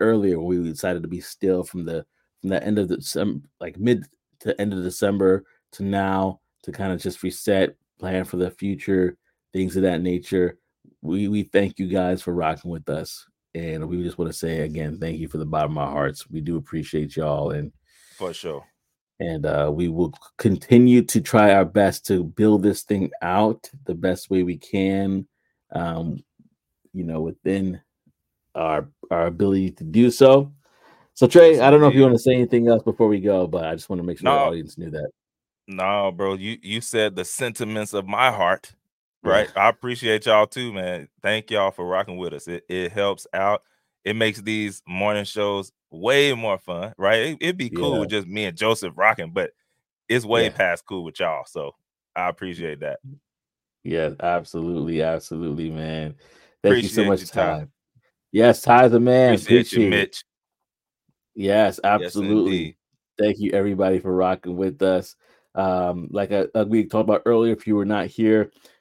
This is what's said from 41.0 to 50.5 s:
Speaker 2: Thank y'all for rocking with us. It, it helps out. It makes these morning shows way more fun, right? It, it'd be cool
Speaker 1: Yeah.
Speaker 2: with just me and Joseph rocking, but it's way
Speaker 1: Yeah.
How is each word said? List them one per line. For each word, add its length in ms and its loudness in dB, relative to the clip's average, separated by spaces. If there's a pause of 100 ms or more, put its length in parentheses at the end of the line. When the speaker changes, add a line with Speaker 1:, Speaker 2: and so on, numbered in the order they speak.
Speaker 2:
Thank 280 -2
y'all 220 0
for 140 -8
rocking 300 -4
with 160 -8
us. 160 -14
It, 220 -10
it 200 -4
helps 440 -4
out. 280 0 (420)
It 120 -4
makes 240 -2
these 460 -6
morning 380 -4
shows 480 -6 (200)
way 420 0
more 240 -4
fun, 380 -10
right? 240 2
It, 200 -4
it'd 180 -4
be 120 -6
cool 240 -4
Speaker 1:
Yeah. 60 -2
Speaker 2:
with 100 -6
just 160 -4
me 200 -8
and 100 -8
Joseph 400 -2
rocking, 360 0
but 180 -2 (580)
it's 160 0
way 200 2
Speaker 1:
Yeah. 60 -2